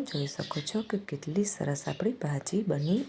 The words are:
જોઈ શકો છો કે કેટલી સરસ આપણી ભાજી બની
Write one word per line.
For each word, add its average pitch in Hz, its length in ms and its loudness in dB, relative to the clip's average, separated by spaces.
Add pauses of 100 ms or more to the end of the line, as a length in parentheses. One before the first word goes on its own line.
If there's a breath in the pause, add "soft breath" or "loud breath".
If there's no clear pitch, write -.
જોઈ 147 260 0
શકો - 320 -2
છો 147 220 -2
કે 220 160 -2
કેટલી 160 460 0
સરસ 143 440 0
આપણી 180 240 2
ભાજી 151 500 0
બની 170 480 4